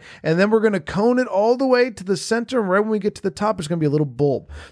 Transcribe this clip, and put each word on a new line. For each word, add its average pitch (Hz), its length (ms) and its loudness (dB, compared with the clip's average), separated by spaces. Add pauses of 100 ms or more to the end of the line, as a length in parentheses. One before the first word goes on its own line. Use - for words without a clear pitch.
(220)
And 160 160 0
then 202 120 4
we're 220 100 4
gonna 208 200 0
cone 226 380 0
it 254 80 0
all 214 300 2
the 269 100 0
way 254 220 4
to 190 160 -14
the 190 140 0
center, 233 420 -2
and 202 80 -2
right 190 120 2
when 214 100 -2
we 214 80 0
get 208 160 -2
to - 80 -18
the 190 80 -2
top, 208 280 -2
it's 156 100 -8
gonna 170 120 -2
be 151 60 2
a 143 40 2
little 151 140 2
bulb. 131 460 -2 (220)